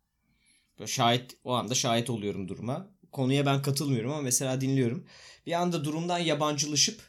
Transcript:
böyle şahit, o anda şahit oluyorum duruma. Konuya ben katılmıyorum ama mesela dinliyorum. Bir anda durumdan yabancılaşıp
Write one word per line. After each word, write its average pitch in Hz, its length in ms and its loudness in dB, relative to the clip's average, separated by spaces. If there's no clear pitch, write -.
böyle 107 80 -12
şahit, 123 560 2
o 123 100 -4
anda 113 220 0
şahit 120 340 2
oluyorum 101 380 -4
duruma. 120 480 -8
Konuya 139 300 2
ben 139 160 2
katılmıyorum 135 500 0
ama 151 100 -4
mesela 131 400 0
dinliyorum. 135 440 0
Bir 156 60 -4
anda 170 320 0
durumdan 170 360 -2
yabancılaşıp 151 880 0